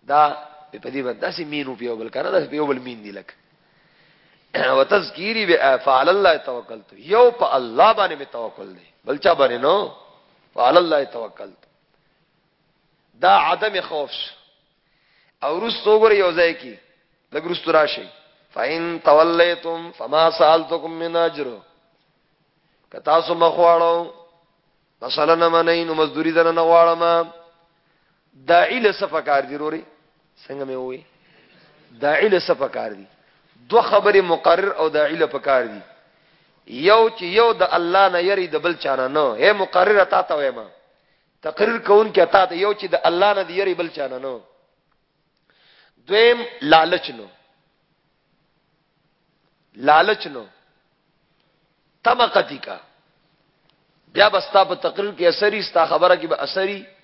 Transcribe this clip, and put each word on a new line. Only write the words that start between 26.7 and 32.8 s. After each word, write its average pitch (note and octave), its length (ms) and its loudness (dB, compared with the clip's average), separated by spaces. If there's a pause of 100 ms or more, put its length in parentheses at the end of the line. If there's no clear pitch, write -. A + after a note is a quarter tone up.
داعی E3+ 480 0
له G#3 120 2
څه G3+ 180 -6
پکار D3 320 -2
دی، C3+ 140 -12
روري؟ D#3 260 -8 (680)
څنګه C#3 160 -10
مې C3 100 -10
ووی؟ B2+ 280 -12 (960)
داعی D3+ 280 2
له F#3 100 2
څه E3+ 200 -2
پکار A#2 320 -6